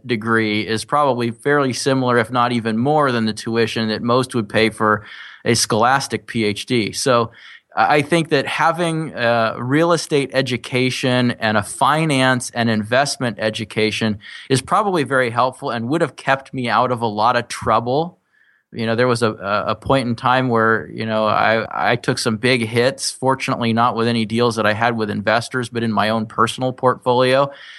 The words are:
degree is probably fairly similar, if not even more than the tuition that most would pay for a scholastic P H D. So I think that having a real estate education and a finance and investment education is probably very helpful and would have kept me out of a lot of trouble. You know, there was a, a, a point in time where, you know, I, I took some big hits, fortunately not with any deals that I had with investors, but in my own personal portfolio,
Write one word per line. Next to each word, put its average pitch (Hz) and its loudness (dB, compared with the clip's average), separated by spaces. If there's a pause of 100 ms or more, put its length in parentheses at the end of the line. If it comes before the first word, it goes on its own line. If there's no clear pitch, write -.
degree 110 0
is 110 -4
probably 127 0
fairly 147 0
similar, 127 0
if 113 0
not 123 0
even 110 -2
more 143 2
than 117 0
the 110 0
tuition 113 -2
that 107 -4
most 123 0
would 110 -2
pay 110 4
for 104 0 (400)
a 117 4
scholastic 117 0
P 113 -2
H 104 -2
D. 110 0
So 120 0 (440)
I - 4
think 165 0
that 135 0
having 160 -2
a 117 0
real 151 2
estate 143 0
education 127 0
and 110 0
a 104 2
finance 131 0
and 117 -2
investment 117 0
education 107 -2 (320)
is 135 2
probably 185 0
very 127 0
helpful 127 -2
and 117 -4
would 170 0
have 135 -2
kept - -2
me 123 -4
out 120 2
of 117 -4
a 117 0
lot 107 2
of 117 -2
trouble. 123 0 (560)
You 113 -6
know, 113 0
there 123 2
was 120 0
a, 110 2
a, 98 -2
a 107 0
point 135 0
in 117 -2
time 131 2
where, 110 2
you 110 -8
know, 110 0
I, 107 0
I 120 0
took 123 -2
some 110 -2
big 120 0
hits, 123 0
fortunately 131 -2
not 117 2
with 113 0
any 117 0
deals 113 0
that 107 2
I 107 4
had 117 0
with 107 -2
investors, 110 -2
but 117 -4
in 113 0
my 104 2
own 113 0
personal 123 -2
portfolio, 127 2 (280)